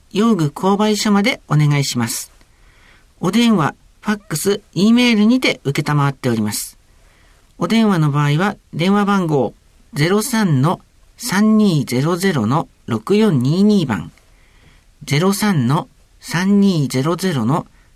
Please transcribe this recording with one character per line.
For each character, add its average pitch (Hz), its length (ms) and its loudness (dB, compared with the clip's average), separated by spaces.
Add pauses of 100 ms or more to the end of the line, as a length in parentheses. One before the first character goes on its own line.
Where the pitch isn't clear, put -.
(120)
用 220 220 2
具 156 140 0
購 190 280 -2
買 214 200 0
所 214 140 -2
ま 202 120 2
で 262 260 -2
お 147 80 0
願 147 220 2
い 135 60 0
し - 140 -6
ま 117 100 -2
す。 - 220 -10 (920)
お 175 100 -2
電 226 260 2
話、 147 180 0 (260)
フ - 100 -4
ァ 214 60 -2
ッ - 20 -6
ク - 180 -10
ス、 196 240 -2 (120)
E 208 200 2
メ 240 200 4
ー 220 40 2
ル 208 100 4
に 247 140 4
て - 240 -4
承 147 440 0
っ 139 40 -2
て 131 160 -6
お 117 60 0
り 110 80 0
ま 104 100 -4
す。 - 240 -12 (800)
お - 120 -4
電 226 200 2
話 180 120 2
の 151 100 2
場 147 140 0
合 143 80 0
は、 180 240 -2 (180)
電 175 180 0
話 202 120 2
番 196 240 -2
号、 135 260 -2 (400)
ゼ 147 140 0
ロ 208 140 0
三 202 380 0
の 165 200 -2 (360)
三 214 400 0
二 185 280 2
ゼ 120 180 -4
ロ 170 140 -2
ゼ 185 160 0
ロ 110 160 -2
の 139 200 -2 (180)
六 117 300 -2
四 208 280 2
二 165 180 0
二 202 240 2
番、 101 240 -6 (920)
ゼ 139 160 -2
ロ 190 120 2
三 190 360 0
の 175 200 -2 (300)
三 190 400 0
二 180 300 2
ゼ 131 160 -2
ロ 170 100 0
ゼ 185 180 -4
ロ 127 120 -2
の 135 240 -2 (280)